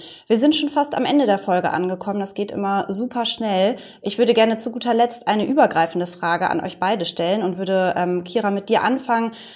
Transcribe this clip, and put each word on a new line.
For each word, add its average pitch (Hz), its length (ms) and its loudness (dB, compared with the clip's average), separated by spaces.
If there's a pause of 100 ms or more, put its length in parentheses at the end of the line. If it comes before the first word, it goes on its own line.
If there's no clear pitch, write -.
(280)
Wir 226 100 4
sind 294 180 4
schon 294 140 -2
fast 294 260 -2
am 262 80 0
Ende 285 220 2
der 302 100 4
Folge 180 340 0
angekommen. 185 480 -4
Das 196 140 -4
geht 202 180 -6
immer 196 380 -2
super 233 380 -4
schnell. 208 500 0 (240)
Ich 202 160 -6
würde 233 160 4
gerne 226 240 4
zu 226 160 -6
guter 240 220 -2
Letzt 233 340 0
eine 208 160 2
übergreifende 180 640 2
Frage 175 420 -2
an 170 160 -2
euch - 160 -10
beide 190 240 0
stellen 175 380 -2
und 180 160 -4
würde, 190 400 0
ähm, 180 260 0
Kira, 208 260 -2
mit 202 200 -4
dir 220 120 4
anfangen. 233 500 0 (240)